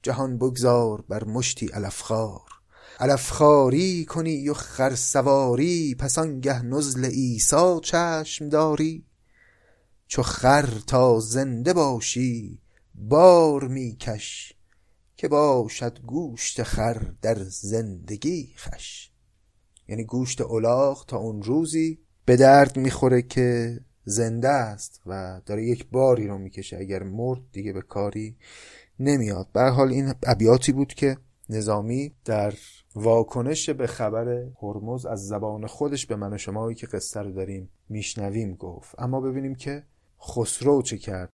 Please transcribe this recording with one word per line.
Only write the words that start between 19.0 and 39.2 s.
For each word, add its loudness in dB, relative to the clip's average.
یعنی -8
گوشت -6
الاغ 0
تا -8
اون -8
روزی -2
به 8
درد 10
می‌خوره 2
که -2
زنده 0
است -4
و -10
داره -6
یک -4
باری 2
رو -8
می‌کشه، -14
اگر -8
مرد -6
دیگه -10
به -8
کاری -8
نمیاد. -2
به 2
هر 6
حال 4
این -2
ابیاتی 4
بود 0
که -2
نظامی -4
در -2
واکنش 0
به -2
خبر -4
هرمز -8
از -8
زبان -6
خودش -4
به -6
من -8
و -8
شمایی -8
که -16
قصه -8
رو -10
داریم -10
میشنویم -6
گفت. -18
اما -4